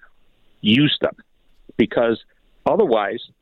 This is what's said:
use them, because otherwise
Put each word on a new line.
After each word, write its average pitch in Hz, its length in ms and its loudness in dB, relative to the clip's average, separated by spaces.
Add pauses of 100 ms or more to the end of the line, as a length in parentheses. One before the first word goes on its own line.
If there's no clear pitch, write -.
(600)
use 127 400 2
them, - 160 -4 (600)
because 117 460 0 (420)
otherwise 117 540 0 (240)